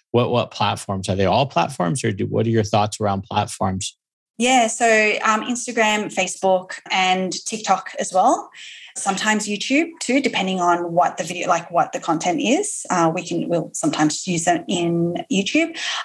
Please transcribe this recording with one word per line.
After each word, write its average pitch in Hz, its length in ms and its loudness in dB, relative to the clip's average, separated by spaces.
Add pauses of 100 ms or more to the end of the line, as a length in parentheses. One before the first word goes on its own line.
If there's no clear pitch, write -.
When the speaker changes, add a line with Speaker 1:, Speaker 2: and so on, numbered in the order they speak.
(100)
Speaker 1:
What, 120 200 2
what 117 200 0
platforms? 101 580 -4
Are 95 80 0
they 98 100 4
all 113 200 4
platforms, 165 580 -2
or 110 80 0
do, 101 140 -4
what 107 200 0
are 117 40 2
your 113 120 4
thoughts 104 380 0
around 98 220 0
platforms? 95 760 -4 (400)
Speaker 2:
Yeah, 247 300 4
so, 226 200 0 (380)
um, 214 180 2
Instagram, 214 720 -2
Facebook, 185 680 0 (100)
and 185 420 0 (120)
TikTok 214 540 -2
as - 140 -4
well. 233 380 2 (460)
Sometimes 202 520 -2
YouTube 262 420 0 (100)
too, 262 200 2
depending 190 400 -2
on 175 320 2
what 170 240 2
the 180 80 -4
video, 175 240 -4
like, 165 220 0
what 170 220 2
the 170 80 -6
content 165 400 0
is. 320 500 0
Uh, 170 240 4
we 180 120 -4
can, 165 220 -4
we'll 170 260 -2
sometimes 151 520 0
use 175 180 -2
them 175 240 0
in 170 600 0
YouTube. 294 460 0 (280)